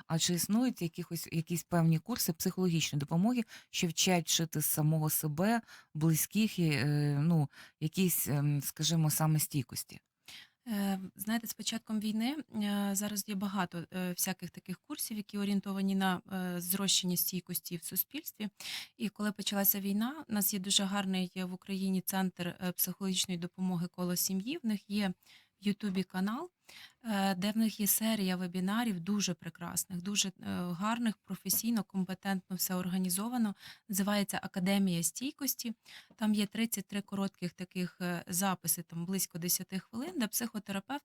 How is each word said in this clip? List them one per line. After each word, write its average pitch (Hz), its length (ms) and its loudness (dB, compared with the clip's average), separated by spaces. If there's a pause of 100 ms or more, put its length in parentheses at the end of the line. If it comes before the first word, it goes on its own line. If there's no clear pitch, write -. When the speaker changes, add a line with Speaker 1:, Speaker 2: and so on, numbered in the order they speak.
Speaker 1:
а 165 120 0
чи 175 160 2
існують 220 480 2
якихось, 170 500 -6
якісь 165 300 -2
певні 165 360 6
курси - 340 -2
психологічної 170 680 0
допомоги, 208 420 2 (280)
що - 160 0
вчать 175 380 4
вчити - 380 0
самого 156 480 4
себе, 180 500 2 (340)
близьких 165 640 2
і, 170 100 4
е, 147 520 4
ну, 156 280 4 (320)
якісь, 175 480 2
ем, 143 340 2
скажімо, 160 480 2
саме 156 280 4
стійкості? - 640 -4 (680)
Speaker 2:
Е, 196 320 0 (160)
знаєте, 220 300 -2
з - 80 -8
початком 220 460 -4
війни, 220 360 0 (180)
е, 202 380 0
зараз 208 360 -2
є 214 60 -4
багато, 190 580 -2
е, 180 180 -2
всяких 180 400 -2
таких - 280 -10
курсів, - 380 -8
які 208 220 -8
орієнтовані 196 560 0
на, 190 260 2 (120)
е, 180 280 -4
зрощення 185 560 0
стійкості 175 600 -4
в - 80 -10
суспільстві. - 640 -6 (480)
І 220 120 -4
коли 208 240 -4
почалася 202 480 0
війна, 226 480 -2
у - 40 -4
нас 208 220 0
є 196 60 0
дуже 196 240 2
гарний, 190 520 0
е, 185 80 -2
в 180 80 -6
Україні 190 480 0
центр, 185 460 -2
е, 180 260 -4
психологічної 185 640 -2
допомоги 180 500 -2
«Коло 180 280 -2
сім'ї». 196 460 -2
В 233 40 -4
них 208 240 -2
є 202 220 0 (500)
в - 40 -20
Ютубі 196 360 0
канал, 214 480 -4 (540)
е, 196 300 2
де 190 180 0
в 214 40 0
них 220 240 2
є 202 60 2
серія 202 500 2
вебінарів 185 640 0
дуже 185 340 0
прекрасних, 175 680 -6
дуже, 202 260 0
е, 185 40 -8 (380)
гарних, 214 460 0
професійно, 196 680 -2
компетентно 190 720 -2
все - 180 -2
організовано. 190 800 0 (340)
Називається 202 540 2
«Академія 190 600 2
стійкості». 254 720 -4 (420)
Там 214 180 2
є 208 120 4
тридцять 226 400 -2
три 202 140 -6
коротких 196 520 -4
таких, 180 480 -6
е, 175 280 -4
записи, 180 540 0
там 170 240 -8
близько 185 320 -4
десяти 180 400 -2
хвилин, 262 380 -8
де 233 100 0
психотерапевт 214 800 -6